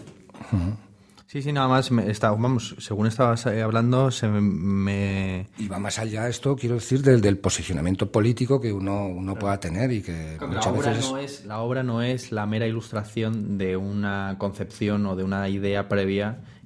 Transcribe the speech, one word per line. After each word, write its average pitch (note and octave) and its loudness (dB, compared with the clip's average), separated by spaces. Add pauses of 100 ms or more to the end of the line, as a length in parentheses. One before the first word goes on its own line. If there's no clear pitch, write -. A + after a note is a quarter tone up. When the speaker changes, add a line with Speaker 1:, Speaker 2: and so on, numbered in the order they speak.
(520)
Speaker 1:
ujú. G2+ 0 (520)
Speaker 2:
Sí, C#3+ -8
sí, D3 -4
nada C#3 2
más, C3 4
me, A2 4
está, A2 2
vamos, A#2 0
según G#2+ -2
estabas, A#2 2
eh, A2 0
hablando, A#2+ 4
se A2+ 0
me, G#2 4
me G2 0 (100)
Speaker 1:
Y A2 -4
va F#2+ -6
más G2+ -4
allá A2 -4
esto, C3+ 0
quiero A#2+ 0
decir, B2+ 0
del, B2+ 10
del G2+ 6
posicionamiento F#2+ 0
político A#2+ 4
que A2+ -2
uno, G2 -2
uno F#2 -6
Speaker 2:
Claro. F#2 -4
Speaker 1:
pueda G2 0
tener G#2 -2
y G#2+ -2
que D#2+ -8
Speaker 2:
Claro, - -8
Speaker 1:
muchas A2 -2
Speaker 2:
la F#2+ 2
obra C#3 2
Speaker 1:
veces C3 -2
Speaker 2:
no C3+ -4
es, - -10
la G#2+ -8
obra B2+ -2
no A#2 -2
es B2 -4
la G#2 -2
mera A2 0
ilustración A2 -4
de F#2 0
una G2 -4
concepción G#2 -2
o F#2+ -2
de F#2 -2
una G2 -2
idea G2+ -2
previa G2+ 0 (280)